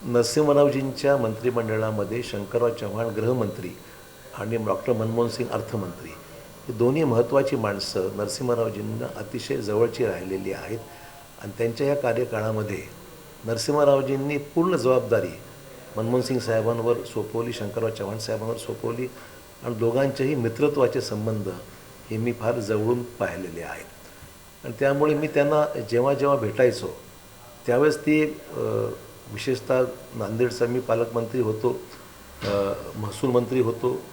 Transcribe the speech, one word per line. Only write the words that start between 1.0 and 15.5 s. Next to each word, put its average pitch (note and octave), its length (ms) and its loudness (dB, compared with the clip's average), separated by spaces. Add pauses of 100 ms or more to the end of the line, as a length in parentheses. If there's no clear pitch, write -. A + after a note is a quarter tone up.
मंत्रिमंडळामध्ये A2 1040 0
शंकरराव A#2 460 0
चव्हाण G#2+ 380 -4
गृहमंत्री G#2+ 600 -2 (680)
आणि A2+ 200 -2
डॉक्टर G#2+ 360 0
मनमोहन A2+ 360 2
सिंग - 200 -4
अर्थमंत्री G#2+ 600 -6 (580)
ही B2+ 60 -8
दोन्ही B2+ 300 4
महत्त्वाची C3+ 520 4
माणसं G2 640 -2
नरसिंहरावजींना A2+ 880 -2 (100)
अतिशय A#2+ 420 -6
जवळची A2+ 480 2
राहिलेली F#2+ 460 -4
आहेत. A2+ 280 -8 (640)
आणि G#2+ 140 -10
त्यांच्या A#2 300 0
या C#3+ 80 4
कार्यकाळामध्ये A2 840 0 (640)
नरसिंहरावजींनी C#3 920 2
पूर्ण E3+ 380 2
जबाबदारी A2+ 580 4 (640)